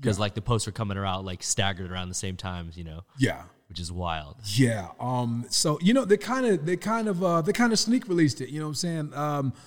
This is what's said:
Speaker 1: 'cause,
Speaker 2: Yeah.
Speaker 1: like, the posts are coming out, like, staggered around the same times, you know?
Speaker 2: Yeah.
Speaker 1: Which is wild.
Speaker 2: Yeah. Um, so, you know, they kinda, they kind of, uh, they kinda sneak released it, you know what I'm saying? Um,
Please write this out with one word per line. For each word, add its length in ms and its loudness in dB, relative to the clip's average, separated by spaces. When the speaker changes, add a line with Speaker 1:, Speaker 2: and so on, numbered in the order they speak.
Speaker 1:
'cause, 160 2
Speaker 2:
Yeah. 60 -2
Speaker 1:
like, 120 -2
the 60 -4
posts 260 2
are 60 -8
coming 240 -4
out, 260 -2
like, 180 -6
staggered 480 0
around 200 -6
the 60 -8
same 200 -4
times, 420 -8
you 60 -10
know? 220 -12
Speaker 2:
Yeah. 260 0
Speaker 1:
Which 100 -12
is 140 -8
wild. 500 -6
Speaker 2:
Yeah. 460 2
Um, 500 -2
so, 320 0
you 120 6
know, 100 4
they 140 6
kinda, 400 2
they 180 -2
kind 320 -2
of, 160 0
uh, 180 4
they 120 2
kinda 240 4
sneak 320 2
released 320 4
it, 80 -6
you 100 -6
know 60 -4
what 60 -4
I'm 40 -6
saying? 380 -2
Um, 400 0